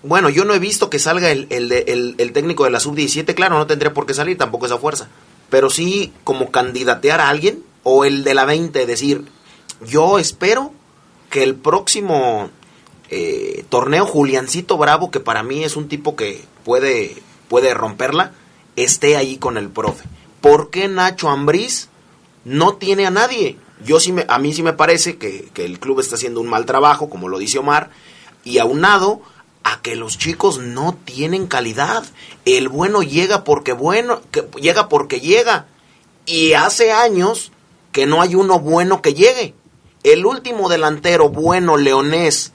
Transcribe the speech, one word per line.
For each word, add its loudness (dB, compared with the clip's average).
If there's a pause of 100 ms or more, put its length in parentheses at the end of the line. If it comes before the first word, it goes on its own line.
bueno, 2
yo 2
no 2
he 2
visto -2
que -2
salga 0
el, -4
el -4
de, 0
el, -4
el -2
técnico 0
de 2
la 0
sub -4
diecisiete, -2
claro, 2
no 0
tendría 0
por -4
qué -4
salir -4
tampoco -4
esa -2
fuerza, -6 (420)
pero 4
sí -2 (120)
como -4
candidatear 0
a 2
alguien, -2 (200)
o 4
el 0
de 0
la 4
veinte, -2
decir, -2 (600)
"Yo 2
espero -2 (580)
que 0
el 0
próximo, 0 (600)
eh, -6
torneo 2
Juliancito 0
Bravo", 2
que -4
para -4
mí -6
es -6
un -8
tipo -6
que -8 (200)
puede, -2 (340)
puede 4
romperla, -2 (440)
esté 2
ahí -4
con -6
el -8
profe. -6 (360)
¿Por 6
qué -4
Nacho -2
Ambriz -2 (560)
no 2
tiene 0
a 0
nadie? -2 (280)
Yo 4
sí 0
me, -2
a 2
mí -2
sí -4
me 0
parece 0
que, -10
que -8
el -10
club -2
está -4
haciendo -6
un -6
mal -2
trabajo, 2
como -12
lo -6
dice -4
Omar, 0 (560)
y -4
aunado 2 (440)
a -4
que -8
los -10
chicos -2
no -6
tienen -6
calidad. -4 (420)
El 2
bueno 0
llega 0
porque 0
bueno, -2 (100)
que -2 (160)
llega 2
porque 0
llega. 2 (600)
Y 2
hace 2
años 0 (400)
que 0
no 4
hay 2
uno 4
bueno 2
que 2
llegue. 4 (500)
El 6
último -2
delantero 2
bueno 2
leonés 0